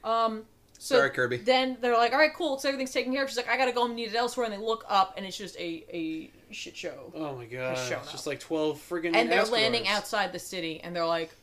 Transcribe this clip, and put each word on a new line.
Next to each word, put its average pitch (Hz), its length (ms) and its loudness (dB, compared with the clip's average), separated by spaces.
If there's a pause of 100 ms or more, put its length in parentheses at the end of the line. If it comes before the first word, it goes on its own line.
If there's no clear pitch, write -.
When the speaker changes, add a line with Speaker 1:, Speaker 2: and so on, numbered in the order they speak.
Speaker 1:
Um, 226 420 2 (360)
so - 160 2
Speaker 2:
Sorry, 139 140 6
Kirby. 123 260 0
Speaker 1:
then 254 440 2
they're 240 160 4
like, 233 160 6
"All 269 60 4
right, 302 160 6
cool. 285 240 -2
So 285 100 -2
everything's 262 220 -2
taken 254 220 -2
care 269 100 0
of." 269 60 0
She's - 80 -6
like, 240 120 -4
"I 240 80 2
gotta 254 140 4
go. 240 140 2
I'm 233 100 -2
needed 226 220 -4
elsewhere." 240 300 0
And 214 60 -4
they 202 60 -6
look 220 300 -2
up, 190 280 4
and 196 80 -6
it's 190 120 -8
just 185 200 -10
a, 165 360 -8
a 160 400 -6 (200)
shit - 240 -12
show 143 380 -10
Speaker 3:
Oh 151 220 -6
my 120 80 -12
God. 127 320 -4
Speaker 1:
has 127 120 -4
shown 135 140 -4
Speaker 3:
It's - 80 -12
just - 140 -10
Speaker 1:
up. 151 80 -4
Speaker 3:
like 131 80 -8
twelve 156 380 0
friggin' 170 360 -4
Speaker 1:
And 208 160 4
they're 190 120 6
Speaker 3:
asteroids. 220 100 2
Speaker 1:
landing 226 340 2
outside 202 460 0
the 175 80 -8
city, 165 420 -6
and 175 140 -8
they're 170 100 0
like 165 240 0 (120)